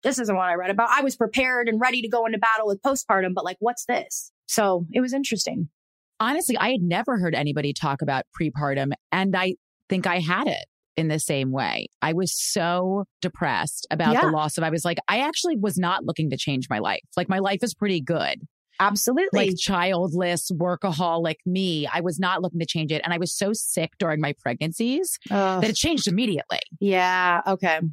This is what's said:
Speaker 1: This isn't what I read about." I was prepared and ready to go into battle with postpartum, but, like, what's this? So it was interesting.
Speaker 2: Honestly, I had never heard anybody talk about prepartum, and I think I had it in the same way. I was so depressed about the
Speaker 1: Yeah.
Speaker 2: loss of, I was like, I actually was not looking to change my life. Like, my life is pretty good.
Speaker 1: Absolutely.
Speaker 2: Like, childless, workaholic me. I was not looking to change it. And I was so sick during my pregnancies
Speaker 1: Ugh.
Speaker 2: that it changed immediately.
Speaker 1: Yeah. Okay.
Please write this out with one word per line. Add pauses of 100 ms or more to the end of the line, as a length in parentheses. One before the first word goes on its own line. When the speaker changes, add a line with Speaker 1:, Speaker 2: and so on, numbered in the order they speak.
Speaker 1:
This
isn't
what
I
read
about."
I
was
prepared
and
ready
to
go
into
battle
with
postpartum,
but,
like,
what's
this? (140)
So
it
was
interesting. (500)
Speaker 2:
Honestly,
I
had
never
heard
anybody
talk
about (120)
prepartum, (180)
and
I (320)
think
I
had
it (300)
in
the
same
way. (140)
I
was
so (160)
depressed
about
the
Speaker 1:
Yeah.
Speaker 2:
loss
of,
I
was
like, (100)
I
actually
was
not
looking
to
change
my
life. (160)
Like,
my
life
is
pretty
good. (320)
Speaker 1:
Absolutely.
Speaker 2:
Like,
childless,
workaholic
me.
I
was
not
looking
to
change
it.
And
I
was
so
sick
during
my
pregnancies (120)
Speaker 1:
Ugh.
Speaker 2:
that
it
changed
immediately. (200)
Speaker 1:
Yeah.
Okay. (120)